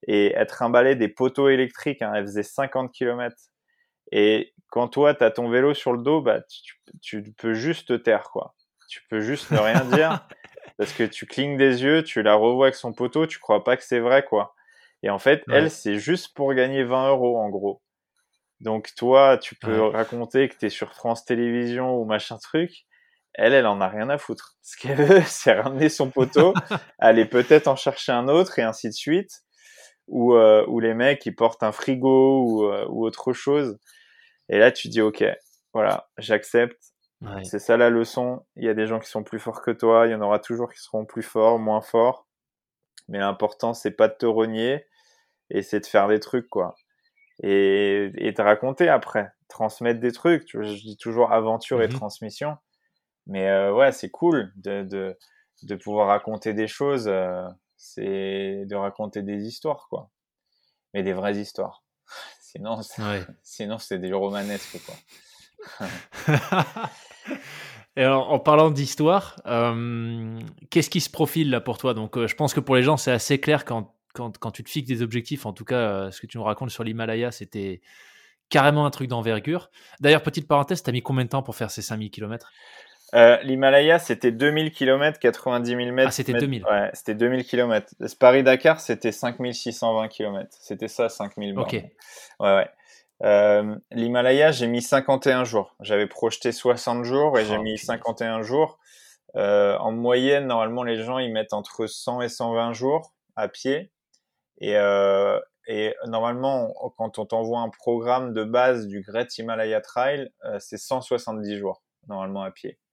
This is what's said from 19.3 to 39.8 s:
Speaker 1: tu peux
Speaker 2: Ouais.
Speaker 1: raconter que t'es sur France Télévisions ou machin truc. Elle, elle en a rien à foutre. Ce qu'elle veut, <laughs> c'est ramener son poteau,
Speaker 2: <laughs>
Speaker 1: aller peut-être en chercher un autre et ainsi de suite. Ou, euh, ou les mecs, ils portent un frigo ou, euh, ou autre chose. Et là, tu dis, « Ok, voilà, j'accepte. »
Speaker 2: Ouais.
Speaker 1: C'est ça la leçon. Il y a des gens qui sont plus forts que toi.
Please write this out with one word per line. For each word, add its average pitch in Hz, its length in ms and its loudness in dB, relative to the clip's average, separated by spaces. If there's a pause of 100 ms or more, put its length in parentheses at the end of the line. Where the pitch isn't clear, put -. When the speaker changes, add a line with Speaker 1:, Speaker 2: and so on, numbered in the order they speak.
Speaker 1:
tu - 180 -10
peux 110 240 -2
Speaker 2:
Ouais. 110 120 2
Speaker 1:
raconter 120 580 -2
que - 60 -16
t'es 107 140 -4
sur - 240 -8
France 117 300 -6
Télévisions 120 760 -2
ou 117 80 -4
machin 107 320 -4
truc. - 500 -6 (460)
Elle, 113 200 2
elle 127 140 6
en 101 120 0
a 95 80 0
rien 107 220 -6
à 143 80 -2
foutre. - 440 -12
Ce - 140 -20
qu'elle 135 220 -6
veut, 170 240 8
<laughs> 156 60 0
c'est - 260 2
ramener 135 360 2
son 147 200 -2
poteau, 147 440 4
Speaker 2:
<laughs> - 460 -4
Speaker 1:
aller 113 260 8
peut-être 123 420 6
en 139 80 2
chercher - 360 -4
un 123 160 0
autre 170 320 2
et 123 40 0
ainsi 113 240 -4
de 110 60 -8
suite. 180 500 -4 (640)
Ou, 120 260 4
euh, 107 340 8
ou 120 120 -2
les 113 160 0
mecs, 135 320 0
ils 107 80 -8
portent 117 260 0
un 107 100 0
frigo 131 720 2
ou, 110 220 0
euh, 101 240 -2
ou 113 160 -4
autre 113 260 -6
chose. 135 460 -2 (720)
Et - 80 0
là, 117 140 8
tu - 160 -10
dis, « 113 140 0
Ok, 107 220 0 (480)
voilà, 101 460 -2
j'accepte. » 117 640 -2 (400)
Speaker 2:
Ouais. 101 220 -14
Speaker 1:
C'est 101 160 -8
ça 117 180 2
la 120 140 6
leçon. 123 540 -2 (100)
Il - 80 -12
y 117 60 0
a 110 40 0
des 110 140 -2
gens 113 120 -4
qui - 100 -16
sont 107 140 -8
plus 110 160 -12
forts 110 220 -4
que 120 100 -2
toi. 113 360 6